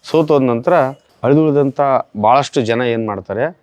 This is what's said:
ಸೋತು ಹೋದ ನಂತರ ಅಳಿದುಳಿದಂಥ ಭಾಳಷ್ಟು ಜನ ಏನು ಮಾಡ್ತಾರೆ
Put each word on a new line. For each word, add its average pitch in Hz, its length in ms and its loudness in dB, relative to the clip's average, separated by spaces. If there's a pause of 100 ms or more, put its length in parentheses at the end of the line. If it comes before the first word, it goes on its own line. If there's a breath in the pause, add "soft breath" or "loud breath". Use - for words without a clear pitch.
ಸೋತು 156 300 0
ಹೋದ 139 80 4
ನಂತರ 123 320 0 (500)
ಅಳಿದುಳಿದಂಥ 143 580 2 (420)
ಭಾಳಷ್ಟು 131 380 2
ಜನ 117 200 -2
ಏನು 117 260 -2
ಮಾಡ್ತಾರೆ 104 560 -6